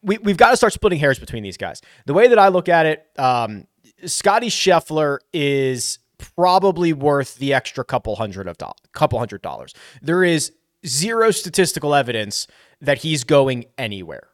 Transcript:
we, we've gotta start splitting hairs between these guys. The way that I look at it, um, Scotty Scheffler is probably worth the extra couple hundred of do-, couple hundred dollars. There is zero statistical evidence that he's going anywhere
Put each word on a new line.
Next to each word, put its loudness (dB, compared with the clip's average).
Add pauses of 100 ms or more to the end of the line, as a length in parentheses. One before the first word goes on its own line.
we, -2
we've -2
gotta 8
start 4
splitting -2
hairs 2
between -12
these -10
guys. -10 (240)
The -4
way 6
that 6
I 8
look 0
at 4
it, -4 (120)
um, -2 (400)
Scotty 0
Scheffler 0 (160)
is -2 (360)
probably 2
worth 0
the -2
extra -2
couple -4
hundred -8
of -12
do-, -12 (200)
couple -2
hundred -8
dollars. -14 (260)
There 0
is 0 (340)
zero 0
statistical -2
evidence -2 (340)
that -2
he's -4
going 2 (100)
anywhere -12